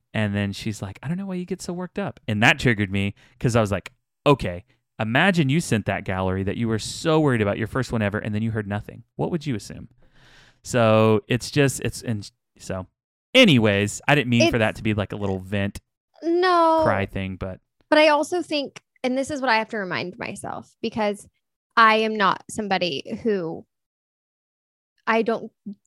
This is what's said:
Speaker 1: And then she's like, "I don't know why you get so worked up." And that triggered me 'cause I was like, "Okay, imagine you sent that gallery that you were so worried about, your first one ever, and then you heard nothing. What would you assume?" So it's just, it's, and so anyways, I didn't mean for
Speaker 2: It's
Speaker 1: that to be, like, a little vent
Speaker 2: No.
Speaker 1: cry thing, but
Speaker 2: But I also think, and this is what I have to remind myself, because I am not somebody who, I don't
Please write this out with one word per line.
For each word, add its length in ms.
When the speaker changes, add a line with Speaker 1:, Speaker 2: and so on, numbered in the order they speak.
Speaker 1:
And 220
then 160
she's 300
like, 200
"I 60
don't 80
know 100
why 100
you 100
get 160
so 100
worked 260
up." 300
And 160
that 160
triggered 320
me 240
'cause 160
I 60
was 100
like, 220
"Okay, 380
imagine 480
you 140
sent 240
that 180
gallery 400
that 140
you 100
were 120
so 420
worried 200
about, 160
your 100
first 260
one 80
ever, 180
and 160
then 60
you 100
heard 160
nothing. 360
What 160
would 160
you 80
assume?" 320
So 640
it's 200
just, 320
it's, 200
and 280
so 300
anyways, 760
I 80
didn't 140
mean 200
for 80
Speaker 2:
It's 40
Speaker 1:
that 140
to 80
be, 100
like, 200
a 40
little 220
vent 400
Speaker 2:
No. 600
Speaker 1:
cry 220
thing, 300
but 240
Speaker 2:
But 100
I 100
also 320
think, 400
and 140
this 120
is 120
what 80
I 80
have 120
to 80
remind 400
myself, 640
because 460
I 220
am 180
not 340
somebody 720
who, 420
I 160
don't 300